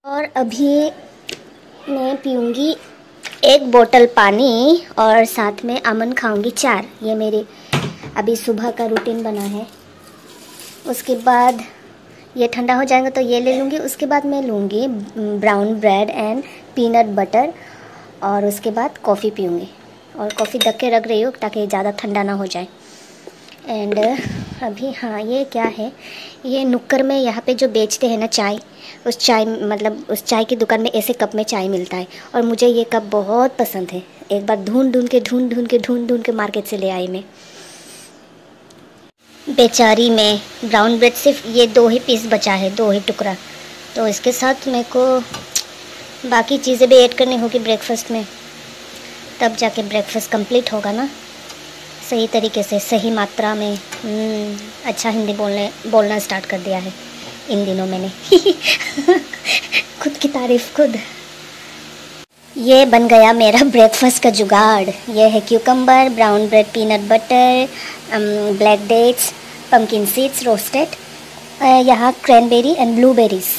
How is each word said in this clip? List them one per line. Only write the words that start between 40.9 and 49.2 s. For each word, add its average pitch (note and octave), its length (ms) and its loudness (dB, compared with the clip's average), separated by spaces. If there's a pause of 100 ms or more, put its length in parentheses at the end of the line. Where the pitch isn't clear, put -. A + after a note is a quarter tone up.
ब्रेड A#3+ 160 2
सिर्फ - 340 0
ये A#3 200 2
दो A#3 200 4
ही A#3 120 2
पीस A3+ 260 -2
बचा G#3+ 280 0
है, F#3+ 220 -2
दो G#3+ 160 0
ही G3+ 80 0
टुकड़ा, G3 360 -4 (600)
तो A3+ 120 -2
इसके G#3+ 240 -2
साथ B3+ 240 0 (120)
मेरे A#3+ 180 -2 (100)
को B3+ 240 2 (1080)
बाकी A#3 280 2
चीज़ें B3+ 320 2
भी C4 60 10
ऐड B3 180 8
करनी B3+ 240 0
होगी A#3 220 -2
ब्रेकफास्ट A3+ 520 -4
में, A3 140 -4 (1160)